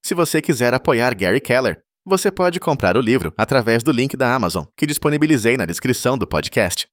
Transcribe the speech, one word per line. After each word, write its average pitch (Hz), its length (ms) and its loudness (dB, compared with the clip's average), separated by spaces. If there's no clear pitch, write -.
Se 196 100 -4
você 165 260 0
quiser 123 320 0
apoiar 123 420 0
Gary 95 260 0
Keller, 123 400 0
você 190 240 0
pode 180 280 -2
comprar 107 380 0
o 127 40 4
livro 123 360 0
através 113 460 0
do 110 100 0
link 131 240 -2
da 127 180 0
Amazon, 87 300 -2
que 156 100 0
disponibilizei 147 720 2
na 101 100 -2
descrição 123 500 -2
do 104 100 -4
podcast. - 680 -2